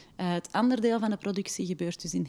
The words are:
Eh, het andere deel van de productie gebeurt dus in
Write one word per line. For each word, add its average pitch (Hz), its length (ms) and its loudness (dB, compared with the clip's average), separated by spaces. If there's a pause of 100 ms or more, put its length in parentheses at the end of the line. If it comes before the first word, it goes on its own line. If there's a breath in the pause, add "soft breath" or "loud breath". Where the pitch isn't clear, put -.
(160 loud breath)
Eh, 175 160 0
het 175 200 -2
andere 247 280 4
deel 226 180 4
van 220 120 2
de 202 60 0
productie 196 500 -4
gebeurt 170 360 -4
dus 170 120 -6
in 175 140 0